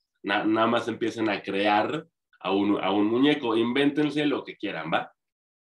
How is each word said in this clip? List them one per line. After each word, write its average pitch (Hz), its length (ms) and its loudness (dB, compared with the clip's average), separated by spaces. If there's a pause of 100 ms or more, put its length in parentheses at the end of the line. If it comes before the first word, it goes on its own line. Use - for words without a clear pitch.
(220)
Na-, 101 220 -2
nada 110 220 2
más 117 220 0
empiecen 110 420 -2
a 98 120 -4
crear 104 640 0 (340)
a 90 120 -2
un, 101 300 2
a 92 80 0
un 104 160 2
muñeco. 123 500 2
Invéntense 143 680 0
lo 123 180 -2
que 92 120 -14
quieran, 82 360 -8
¿va? 107 200 -2 (500)